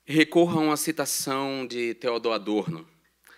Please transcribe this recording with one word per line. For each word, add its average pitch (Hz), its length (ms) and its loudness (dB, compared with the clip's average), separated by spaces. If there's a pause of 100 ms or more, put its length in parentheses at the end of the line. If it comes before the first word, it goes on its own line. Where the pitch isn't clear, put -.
Recorram 156 640 4
à 151 60 0
citação 139 880 -4
de 120 280 -4
Theodor 117 380 -2
Adorno. 95 540 -2 (500)